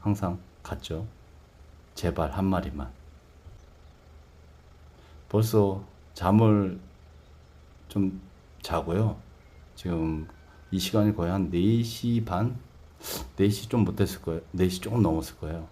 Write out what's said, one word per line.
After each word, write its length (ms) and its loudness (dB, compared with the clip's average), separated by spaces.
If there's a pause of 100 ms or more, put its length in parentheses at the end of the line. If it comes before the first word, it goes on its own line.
항상 380 -2 (240)
같죠. 440 -8 (880)
제발 380 -2
한 140 -2
마리만. 440 -2 (2500)
벌써 560 2 (300)
잠을 680 4 (1080)
좀 320 -2 (420)
자고요. 580 0 (560)
지금 500 -2 (440)
이 80 0
시간이 360 2
거의 160 -2
한 200 0
네 320 2
시 420 -2
반? 340 -2 (760)
네 120 4
시 200 -2
좀 160 4
못됐을 380 -2
거예요. 180 -4 (120)
네 160 2
시 120 -4
조금 220 0
넘었을 360 0
거예요. 340 -10